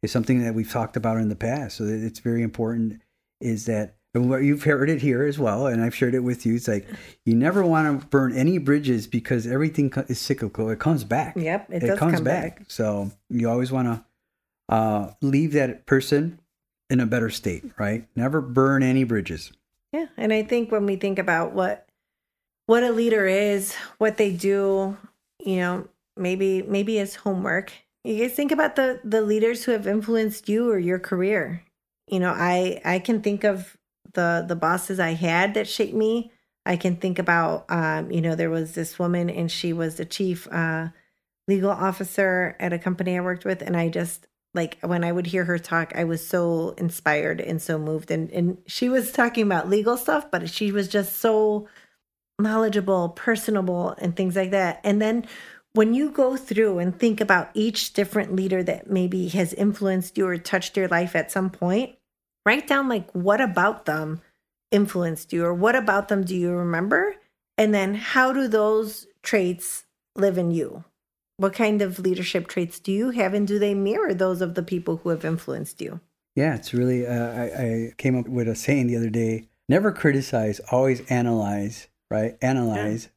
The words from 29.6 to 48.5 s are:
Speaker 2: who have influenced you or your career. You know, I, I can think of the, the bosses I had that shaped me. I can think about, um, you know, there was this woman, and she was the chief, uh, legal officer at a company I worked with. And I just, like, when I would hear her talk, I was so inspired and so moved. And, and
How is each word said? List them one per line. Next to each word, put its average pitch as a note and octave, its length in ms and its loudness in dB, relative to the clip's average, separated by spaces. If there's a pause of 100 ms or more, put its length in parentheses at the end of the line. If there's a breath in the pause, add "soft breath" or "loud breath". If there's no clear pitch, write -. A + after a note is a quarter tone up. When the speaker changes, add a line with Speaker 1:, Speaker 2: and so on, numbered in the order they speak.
Speaker 2:
who B3+ 80 0
have G#3 140 0
influenced G#3+ 640 -2
you A3+ 220 2
or G#3 80 2
your F3+ 200 0
career. F3+ 640 -2 (480)
You F#3 100 0
know, F3+ 140 2
I, F3+ 520 0
I F3+ 140 0
can A3 200 0
think G#3 240 -4
of F#3+ 320 -2 (380)
the, E3+ 320 2
the F3 100 -4
bosses F3+ 420 -2
I E3+ 120 0
had E3+ 440 0
that G#3+ 140 -2
shaped - 260 -2
me. A3 360 0 (340 soft breath)
I F3+ 120 0
can F3 200 0
think F3 220 -4
about, E3+ 500 2
um, D#3+ 420 -2
you E3+ 120 0
know, E3 120 0
there E3 140 -2
was D#3+ 260 -4
this E3 240 -8
woman, F3 300 0
and E3+ 220 -4
she E3+ 240 -4
was E3 220 -4
the E3 100 -8
chief, F3+ 440 -4
uh, E3 380 -2 (580 soft breath)
legal G3 240 2
officer F#3 880 -2
at F3+ 120 -2
a F3 60 -2
company F3+ 380 -2
I F3+ 40 -2
worked F3+ 240 -4
with. F#3+ 160 -2
And F3 160 -2
I E3+ 140 2
just, E3+ 360 -6 (280)
like, E3+ 260 -4
when E3+ 240 -2
I E3+ 80 -2
would F3 140 -2
hear F3 180 -2
her E3+ 140 0
talk, E3 360 -2
I E3+ 100 0
was E3 220 -4
so E3+ 520 0
inspired D#3+ 640 0
and D#3+ 180 -4
so D#3+ 180 -4
moved. D#3 320 -4
And, D#3+ 200 -2
and F3 260 0 (100)